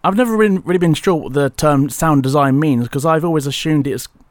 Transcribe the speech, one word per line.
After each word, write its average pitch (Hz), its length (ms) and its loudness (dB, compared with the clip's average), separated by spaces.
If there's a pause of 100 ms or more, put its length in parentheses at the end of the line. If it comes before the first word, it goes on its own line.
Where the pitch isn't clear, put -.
I've 190 140 0
never 226 200 0
been, 202 240 2
really 180 160 -2
been 170 160 2
sure 180 220 0
what 139 180 -8
the 139 160 0
term 143 400 0
sound 147 340 0
design 135 360 2
means, 131 300 0
'cause 135 160 -6
I've 160 200 0
always 156 220 -2
assumed 147 400 -2
it's - 200 -6 (240)